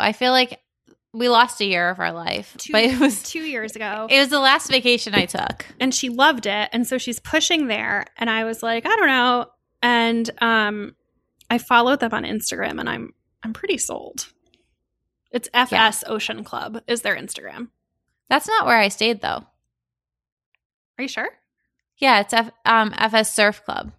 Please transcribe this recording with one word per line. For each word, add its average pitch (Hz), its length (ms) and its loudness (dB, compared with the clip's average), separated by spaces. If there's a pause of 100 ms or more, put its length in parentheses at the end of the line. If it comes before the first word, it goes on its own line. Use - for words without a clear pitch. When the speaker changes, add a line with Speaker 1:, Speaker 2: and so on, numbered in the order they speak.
Speaker 1:
I 208 120 2
feel 254 180 0
like 254 300 2 (540)
we 240 160 0
lost 240 320 4
a - 20 -2
year 175 240 0
of 180 100 -4
our 170 140 -2
life, 170 460 -8
Speaker 2:
Two, - 160 -6
Speaker 1:
but 220 100 4
it 254 160 2
was 277 220 2
Speaker 2:
two - 180 -10
years 240 340 -8
ago. 214 360 -8
Speaker 1:
It 269 80 6
was 277 100 4
the 285 100 2
last 269 320 4
vacation 240 440 2
I 196 100 2
took. - 400 -6 (160)
Speaker 2:
And 254 140 0
she 254 160 -4
loved 254 340 4
it. 208 300 -2
And 233 120 0
so 262 120 -4
she's 240 220 -8
pushing 311 480 0
there. 214 360 -4 (140)
And 233 100 -4
I 220 160 0
was 226 180 -6
like, 233 220 -2
"I 427 120 0
don't 392 100 4
know." 247 400 2 (340)
And, 233 500 2 (120)
um, 214 520 0 (540)
I 240 80 2
followed 247 440 4
them 226 120 -2
on 220 120 -4
Instagram, - 560 -6
and - 100 -6
I'm, - 240 -10 (280)
I'm 220 120 -10
pretty 392 240 -4
sold. - 480 -10 (1040)
It's 240 240 -6
F 247 180 2
S 214 340 2
Speaker 1:
Yeah. 226 60 -8
Speaker 2:
Ocean 220 320 -6
Club 226 420 -12
is 233 140 -2
their 202 160 -4
Instagram. - 520 -12 (600)
Speaker 1:
That's 294 200 2
not 440 180 0
where 240 120 4
I 202 100 4
stayed, 220 340 -2
though. - 240 -6 (1500)
Speaker 2:
Are 240 40 -6
you 269 60 -6
sure? - 220 -8 (640)
Speaker 1:
Yeah, 247 240 6
it's 208 140 -2
F-, 226 160 0 (160)
um, 220 320 4
F 220 160 2
S 220 200 2
Surf 208 300 2
Club. - 340 -8